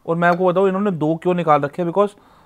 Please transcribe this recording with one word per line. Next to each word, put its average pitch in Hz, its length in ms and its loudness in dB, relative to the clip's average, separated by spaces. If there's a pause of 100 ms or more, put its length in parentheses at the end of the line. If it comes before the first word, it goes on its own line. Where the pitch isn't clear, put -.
और 165 100 -2
मैं 175 120 2
आपको 175 180 0
बताऊँ 185 220 2
इन्होंने 196 220 -2
दो 156 260 -2
क्यों 180 180 -2
निकाल 156 260 2
रखे 143 220 -6
हैं, 170 80 -4
because 196 280 -2 (280)